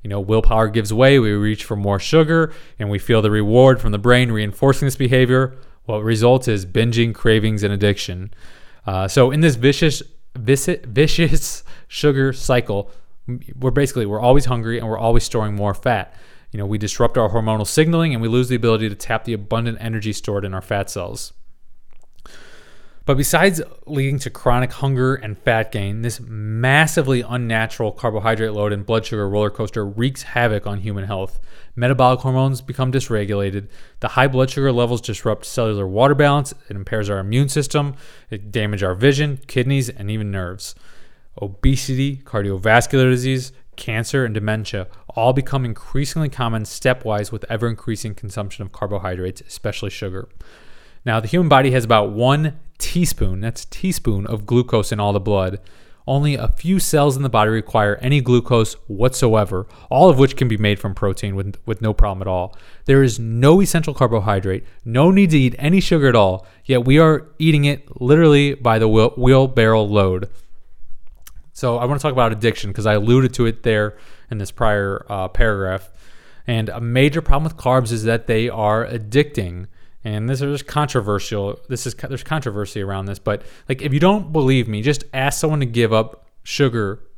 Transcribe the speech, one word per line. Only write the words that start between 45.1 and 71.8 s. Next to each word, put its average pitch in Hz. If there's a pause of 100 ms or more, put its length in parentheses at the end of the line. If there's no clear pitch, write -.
all 120
become 131
increasingly 139
common 113
stepwise 107
with 110
ever-increasing 113
consumption 101
of 95
carbohydrates, 95
especially -
sugar. 95 (800)
Now, 110
the 110
human 170
body 135
has 127
about 107
one 139 (200)
teaspoon, 104
that's 113
teaspoon, 107
of 107
glucose 120
in 104
all 104
the 101
blood. 95 (460)
Only 143
a 113
few 180
cells 143
in 139
the 139
body 110
require 107
any 139
glucose 123 (140)
whatsoever, 107 (240)
all 151
of 143
which 135
can 127
be 113
made 104
from 98
protein 98
with, 98 (100)
with 113
no 107
problem 98
at 95
all. 92 (280)
There 135
is 120
no 120
essential 160
carbohydrate, 101 (200)
no 127
need 190
to 156
eat 127
any 175
sugar 151
at 120
all, 95 (180)
yet -
we 135
are 160 (120)
eating 151
it -
literally 143
by 117
the 110
wheel-, 113
wheelbarrow 123
load. 98 (1200)
So 120
I 120